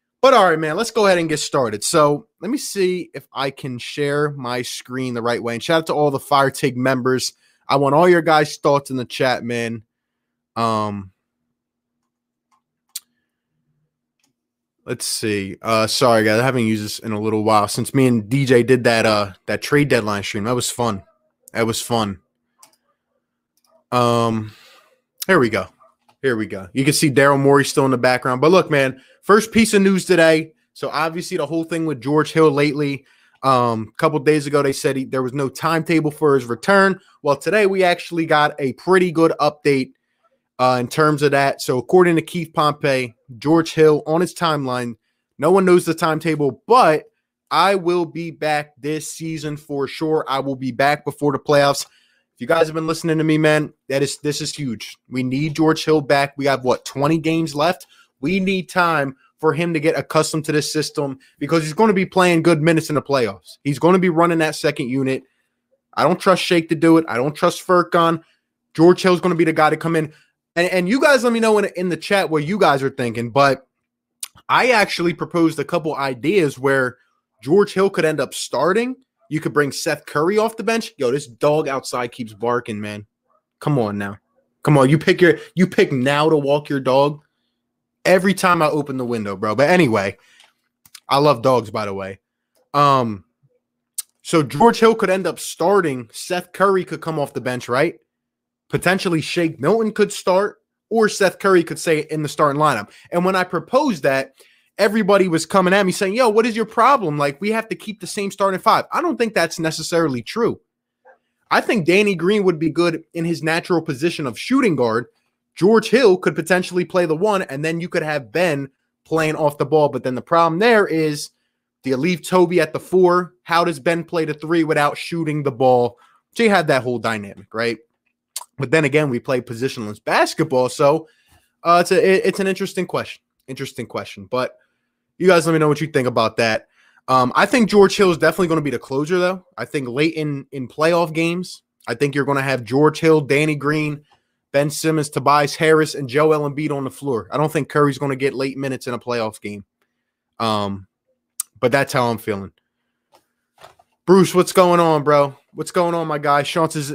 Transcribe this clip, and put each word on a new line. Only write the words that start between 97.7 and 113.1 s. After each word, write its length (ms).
Potentially 520
Shake 380
Milton 320
could 200
start, 520
or 200
Seth 280
Curry 260
could 140
stay 320
in 140
the 40
starting 320
lineup. 300
And 120
when 120
I 80
proposed 580
that, 320
everybody 480
was 180
coming 260
at 140
me 60
saying, 240
"Yo, 120
what 200
is 80
your 100
problem? 540
Like, 200
we 120
have 180
to 60
keep 260
the 60
same 240
starting 280
five." 320
I 120
don't 140
think 180
that's 240
necessarily 640
true. 360
I 100
think 240
Danny 300
Green 300
would 120
be 140
good 320